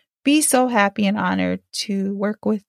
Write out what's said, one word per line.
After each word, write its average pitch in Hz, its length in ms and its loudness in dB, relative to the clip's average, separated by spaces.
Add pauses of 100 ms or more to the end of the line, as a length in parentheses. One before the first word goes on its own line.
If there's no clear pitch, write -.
(240)
be 294 160 4
so 254 280 2
happy 202 380 2
and 202 120 0
honored 185 420 -2 (120)
to 196 420 -4
work 202 320 -4
with 208 220 -2